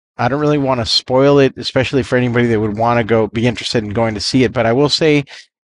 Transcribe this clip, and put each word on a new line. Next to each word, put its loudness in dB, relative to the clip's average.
I 0
don't -2
really 0
wanna -2
spoil 2
it, 2
especially -2
for -2
anybody 0
that 0
would -4
wanna 0
go, 0
be -2
interested -4
in -10
going -2
to -8
see 0
it. 0
But -2
I 2
will 2
say 0